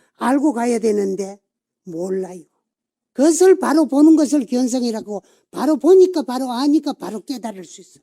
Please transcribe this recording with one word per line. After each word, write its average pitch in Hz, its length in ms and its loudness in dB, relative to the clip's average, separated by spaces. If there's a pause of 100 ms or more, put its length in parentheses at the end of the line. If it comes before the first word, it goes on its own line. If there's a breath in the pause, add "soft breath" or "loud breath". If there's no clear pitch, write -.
(160)
알고 262 380 0
가야 233 260 -2
되는데 196 600 -4 (440)
몰라요. 185 600 -8 (720)
그것을 339 440 4
바로 320 300 0
보는 302 280 6
것을 294 300 0
견성이라고 226 800 -4 (280)
바로 269 260 0
보니까 359 460 4
바로 254 280 -6
아니까 285 420 0
바로 214 280 -14
깨달을 208 420 -12
수 180 180 -20
있어. - 220 -20